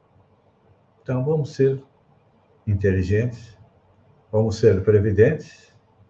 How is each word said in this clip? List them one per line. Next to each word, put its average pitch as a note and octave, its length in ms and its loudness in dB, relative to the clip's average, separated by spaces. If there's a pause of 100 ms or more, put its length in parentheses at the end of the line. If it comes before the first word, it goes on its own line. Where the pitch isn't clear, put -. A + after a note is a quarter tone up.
(1000)
Então, B2+ 220 -6
vamos D3+ 320 -4
ser C3+ 260 0 (880)
inteligentes, G2+ 880 -2 (720)
vamos G#2+ 280 -2
ser G2 260 2
previdentes G#2+ 880 0 (360)